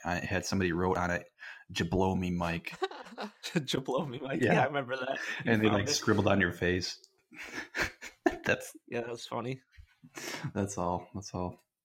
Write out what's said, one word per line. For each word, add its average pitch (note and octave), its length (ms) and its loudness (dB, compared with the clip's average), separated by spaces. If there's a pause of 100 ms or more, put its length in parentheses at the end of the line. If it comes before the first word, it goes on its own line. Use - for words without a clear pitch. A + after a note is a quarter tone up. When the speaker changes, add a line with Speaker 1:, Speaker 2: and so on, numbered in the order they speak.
Speaker 1:
I F2 120 -2
had F2 320 -2
somebody F#2 240 2
wrote F2+ 260 2
on F2 140 0
it, F2 140 -2 (480)
"Jablow F#2 440 2
me, F2+ 140 0
Mike." E2+ 420 -2 (280)
Speaker 2:
<laughs> - 220 -12
Speaker 3:
<laughs> - 300 -10
"Jablow C3+ 560 0
me, A#2 100 -8
Mike." C3+ 220 -4
Speaker 1:
Yeah. A2 120 6
Speaker 3:
Yeah, - 100 8
I - 20 4
remember C3+ 320 -2
that. B2+ 220 -4 (260)
You A#2 60 4
Speaker 1:
And G#2+ 100 6
they, A2 60 8
Speaker 3:
found G#2 140 4
Speaker 1:
like, B2 80 0
Speaker 3:
it. D3+ 40 0
Speaker 1:
scribbled G#2+ 340 4
on G2 140 6
your F2 120 4
face. F2+ 440 0 (340)
<laughs> - 1120 -4
That's - 260 0 (160)
Speaker 3:
Yeah, A#2+ 140 -2
that A#2 100 -6
was A#2+ 160 -10
funny. A#2+ 340 -4 (960)
Speaker 1:
that's G2 240 -2
all. F2 340 0
That's - 220 -10
all. F2+ 280 -6 (220)